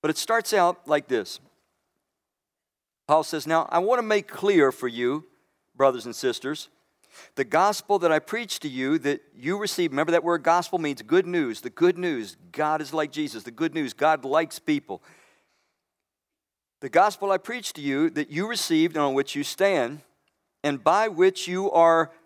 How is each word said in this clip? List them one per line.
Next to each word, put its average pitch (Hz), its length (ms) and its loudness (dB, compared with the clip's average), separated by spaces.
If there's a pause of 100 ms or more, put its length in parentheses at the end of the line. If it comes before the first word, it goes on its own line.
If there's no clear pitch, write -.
But 196 100 0
it 151 60 -2
starts 226 360 -2
out - 340 2
like 147 200 0
this. 110 320 -4 (1700)
Paul 156 160 4
says, 151 240 -6
"Now, 165 240 0
I 170 80 2
want 220 180 2
to 240 60 -2
make 214 240 0
clear 170 440 4
for - 160 -8
you, 123 380 -4 (500)
brothers 127 300 2
and 117 100 -10
sisters, 135 540 -6 (640)
the 139 100 -4
gospel 196 560 0
that 170 120 2
I 156 80 2
preached 214 420 -8
to 151 80 -10
you 131 300 -2
that 139 220 -2 (140)
you 147 220 -4
received." 185 360 -2
Remember 156 180 0
that 165 120 2
word 165 200 0
gospel 175 340 0
means 147 240 -4
good 165 240 2
news. 160 360 -2
The 120 100 -10
good 175 260 2
news, 143 400 -6 (140)
God 151 300 -2
is 143 120 -10
like 151 180 -2
Jesus. 135 320 -6
The 123 80 -16
good 147 220 -4
news, 147 200 -4
God 151 320 0
likes 160 340 -2
people. 139 420 -4 (1800)
"The 135 80 -10
gospel 196 420 2
I 185 80 2
preached 226 380 -10
to 151 40 -12
you 143 300 0
that 147 180 -4
you 175 180 -4
received 165 480 0
and 151 80 0
on 135 120 0
which 135 180 -2
you 143 100 -4
stand, 151 580 0 (640)
and 139 200 -2
by 202 240 4
which 185 400 2
you 185 240 -2
are," 165 400 6 (140)